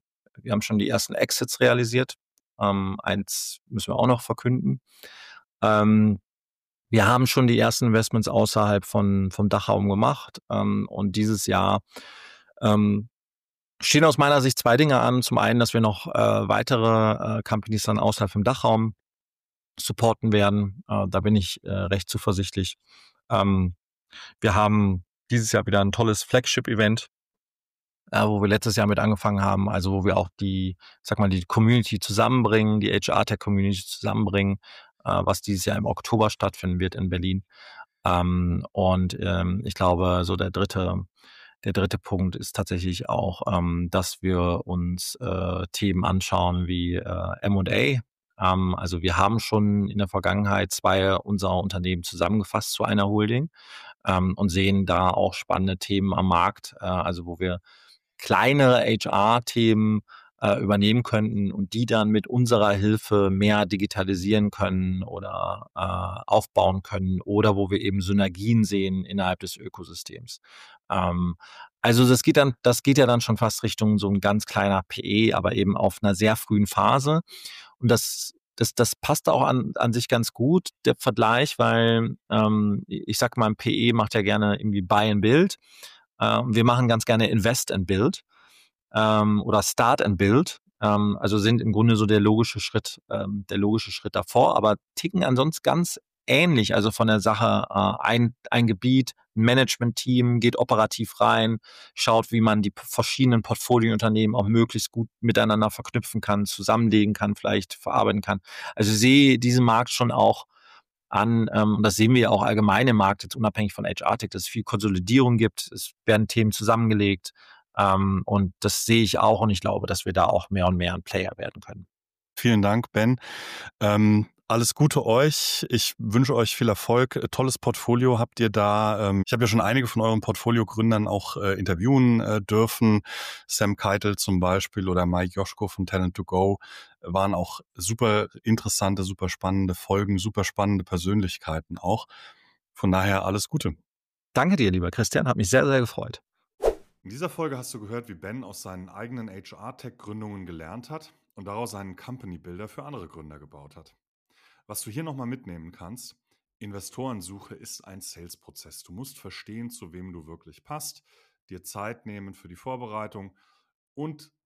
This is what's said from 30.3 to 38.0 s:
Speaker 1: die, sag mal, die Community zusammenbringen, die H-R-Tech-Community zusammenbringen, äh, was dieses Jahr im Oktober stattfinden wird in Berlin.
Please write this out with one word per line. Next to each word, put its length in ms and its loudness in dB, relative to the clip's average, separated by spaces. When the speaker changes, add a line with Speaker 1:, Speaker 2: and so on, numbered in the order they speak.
Speaker 1:
die, 380 -4
sag 160 -4
mal, 100 4
die 140 0
Community 560 2
zusammenbringen, 800 2
die 120 0
H-R-Tech-Community 920 -2
zusammenbringen, 720 -2
äh, 180 0
was 180 -2
dieses 240 -4
Jahr 120 -2
im 80 -4
Oktober 460 0
stattfinden 480 -4
wird 160 -2
in 140 0
Berlin. 360 -2